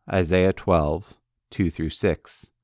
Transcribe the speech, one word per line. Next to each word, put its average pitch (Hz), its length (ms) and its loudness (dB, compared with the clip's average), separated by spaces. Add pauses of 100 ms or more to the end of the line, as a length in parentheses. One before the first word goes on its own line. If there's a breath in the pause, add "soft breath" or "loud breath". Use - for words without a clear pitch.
Isaiah 92 440 2
twelve, 82 600 0 (340)
two 90 200 0
through 80 200 -6
six. - 600 -6 (140)